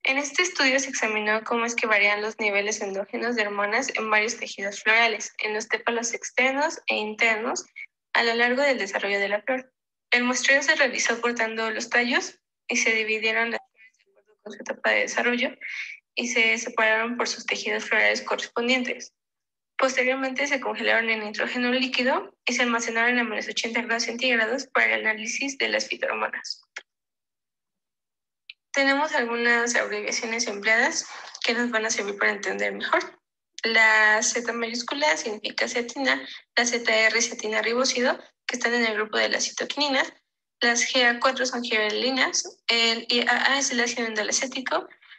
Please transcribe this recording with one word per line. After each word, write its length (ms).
En 140
este 240
estudio 380
se 100
examinó 560
cómo 200
es 80
que 140
varían 340
los 160
niveles 440
endógenos 560
de 100
hormonas 480
en 140
varios 260
tejidos 480
florales, 540
en 160
los 160
tépalos 440
externos 760
e 80
internos, 720
a 120
lo 100
largo 280
del 160
desarrollo 420
de 100
la 120
flor. 300
El 160
muestreo 360
se 140
realizó 460
cortando 500
los 180
tallos 480
y 80
se 180
dividieron 580
las 100
flores 260
de 60
acuerdo 400
con 80
su 80
etapa 300
de 100
desarrollo 500
y 120
se 300
separaron 580
por 140
sus 160
tejidos 400
florales 360
correspondientes. 920
Posteriormente 640
se 160
congelaron 480
en 120
nitrógeno 500
líquido 760
y 80
se 80
almacenaron 560
a 60
menos 240
ochenta 340
grados 220
centígrados 640
para 260
el 140
análisis 500
de 120
las 180
fitohormonas. 760
Tenemos 440
algunas 600
abreviaciones 680
empleadas 640
que 120
nos 160
van 140
a 40
servir 300
para 120
entender 420
mejor. 460
La 580
Z 320
mayúscula 640
significa 500
cetina, 540
la 120
Z 400
R 120
cetina 440
ribósido, 560
que 120
están 180
en 100
el 80
grupo 240
de 120
las 160
citoquininas. 680
Las 340
G 160
A 100
cuatro 280
son 160
gibberelinas, 1040
el 420
I 120
A 320
A 40
es 140
el 80
ácido 280
indolacético 800